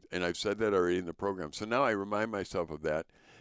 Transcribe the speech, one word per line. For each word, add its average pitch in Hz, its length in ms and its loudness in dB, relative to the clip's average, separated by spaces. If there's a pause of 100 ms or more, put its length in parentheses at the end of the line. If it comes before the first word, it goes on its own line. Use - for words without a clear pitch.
(100)
and 90 140 -2
I've 87 120 0
said 104 220 -2
that 107 140 2
already 90 260 4
in 90 80 -4
the 82 60 -6
program. 92 400 -4
So 107 120 -8
now 120 200 2
I 120 60 2
remind 104 400 0
myself 92 400 -2
of 76 120 -10
that. 78 240 0 (340)